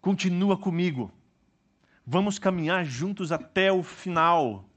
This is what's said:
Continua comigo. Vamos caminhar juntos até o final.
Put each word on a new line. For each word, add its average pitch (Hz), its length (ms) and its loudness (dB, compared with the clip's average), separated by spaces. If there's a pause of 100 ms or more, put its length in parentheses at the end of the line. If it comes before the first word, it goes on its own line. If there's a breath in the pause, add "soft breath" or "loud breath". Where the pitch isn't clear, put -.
Continua 190 560 2
comigo. 170 540 -2 (960 soft breath)
Vamos 196 320 0
caminhar 180 460 0
juntos 160 460 -4
até 190 400 0
o 185 120 2
final. 160 920 0